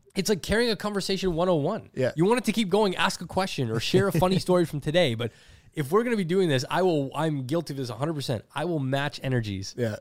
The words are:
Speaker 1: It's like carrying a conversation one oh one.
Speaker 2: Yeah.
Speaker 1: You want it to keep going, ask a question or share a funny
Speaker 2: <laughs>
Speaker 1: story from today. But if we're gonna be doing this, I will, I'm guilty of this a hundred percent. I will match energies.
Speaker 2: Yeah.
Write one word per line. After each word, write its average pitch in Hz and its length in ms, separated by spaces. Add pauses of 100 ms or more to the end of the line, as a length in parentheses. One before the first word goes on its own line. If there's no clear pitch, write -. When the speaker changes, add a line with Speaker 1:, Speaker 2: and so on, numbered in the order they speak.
(140)
Speaker 1:
It's 190 160
like 196 120
carrying 226 280
a 208 60
conversation 196 580
one 170 140
oh 180 80
one. 156 380
Speaker 2:
Yeah. 127 220
Speaker 1:
You 156 80
want 226 140
it 247 60
to 220 80
keep 214 180
going, 196 260
ask 190 240
a 180 60
question 165 440
or 113 100
share 196 280
a 180 40
funny 180 260
Speaker 2:
<laughs> - 80
Speaker 1:
story 180 180
from 151 160
today. 156 340
But 113 180 (420)
if 143 180
we're 214 120
gonna 233 120
be 202 80
doing 180 240
this, 131 220
I 160 120
will, 151 320
I'm 147 320
guilty 156 280
of - 20
this 131 140
a 117 40
hundred 147 200
percent. 131 300 (100)
I 147 100
will 156 140
match 139 440
energies. 104 540
Speaker 2:
Yeah. 113 240